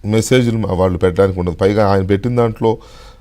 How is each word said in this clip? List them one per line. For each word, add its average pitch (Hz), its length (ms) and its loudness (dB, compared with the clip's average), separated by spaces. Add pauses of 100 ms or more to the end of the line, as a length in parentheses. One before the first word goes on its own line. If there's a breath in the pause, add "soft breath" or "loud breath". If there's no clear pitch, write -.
మెసేజ్‌లు 113 520 2
మా-, 98 140 -2
వాళ్ళు 90 260 0
పెట్టడానికి 92 420 0
ఉండదు. 87 140 -4
పైగా 101 380 0
ఆయన 98 140 0
పెట్టిన 107 300 -2
దాంట్లో 113 420 0 (420 loud breath)